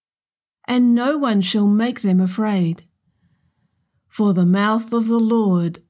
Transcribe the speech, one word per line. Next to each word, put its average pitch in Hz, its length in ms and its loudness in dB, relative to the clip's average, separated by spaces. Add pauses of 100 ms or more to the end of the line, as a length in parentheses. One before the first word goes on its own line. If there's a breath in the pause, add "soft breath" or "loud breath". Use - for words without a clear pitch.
(640)
and 247 300 2
no 262 240 0
one 233 220 0
shall 208 260 0
make 220 360 0
them 185 180 2
afraid. 185 640 -2 (1200)
For 208 260 -2
the 175 140 2
mouth 208 460 0
of 233 160 -2
the 233 100 0
Lord 202 720 0